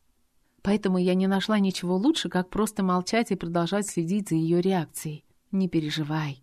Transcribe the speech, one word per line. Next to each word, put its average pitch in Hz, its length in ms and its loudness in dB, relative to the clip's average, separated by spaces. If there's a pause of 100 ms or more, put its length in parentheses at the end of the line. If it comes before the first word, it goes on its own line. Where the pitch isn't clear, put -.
(600)
Поэтому 196 380 0
я 180 160 2
не 190 140 2
нашла 196 320 2
ничего 185 360 0
лучше, 240 320 2
как 180 220 -2
просто 214 320 -2
молчать 185 480 0
и 190 60 0
продолжать 170 500 -2
следить 190 440 -2
за 165 40 2
ее 160 240 2
реакцией. 175 680 -2 (280)
"Не 190 160 0
переживай", — 151 760 -2